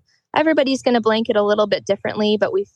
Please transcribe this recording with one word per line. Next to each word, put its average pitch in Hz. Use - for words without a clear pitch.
everybody's 294
gonna 240
blanket 220
a 208
little 208
bit 180
differently, 214
but 196
we 196